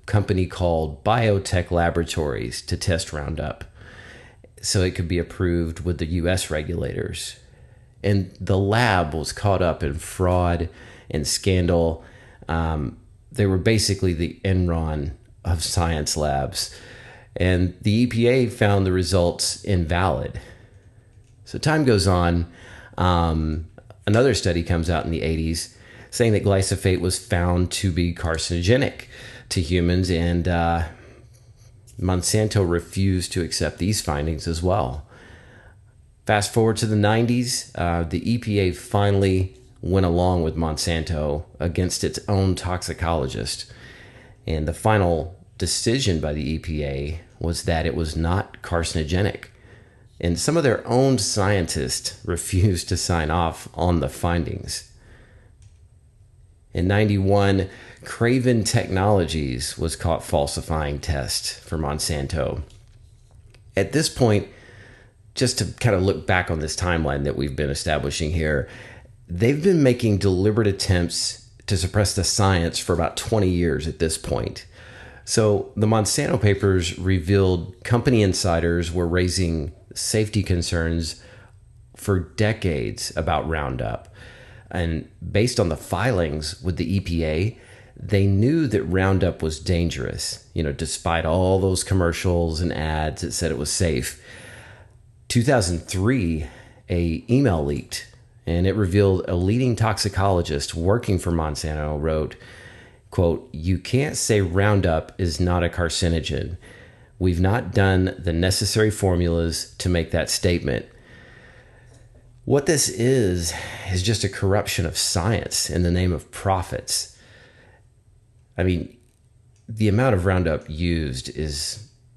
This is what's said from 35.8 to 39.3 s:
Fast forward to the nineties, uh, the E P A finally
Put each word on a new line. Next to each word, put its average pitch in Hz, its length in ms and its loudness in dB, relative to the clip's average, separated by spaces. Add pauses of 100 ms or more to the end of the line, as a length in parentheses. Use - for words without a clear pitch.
Fast 104 260 2
forward 110 260 2
to 117 100 -2
the 107 80 0
nineties, 117 800 0
uh, 85 280 0
the 85 280 -2
E 120 60 0
P 104 220 0
A 92 120 2
finally 98 840 0 (260)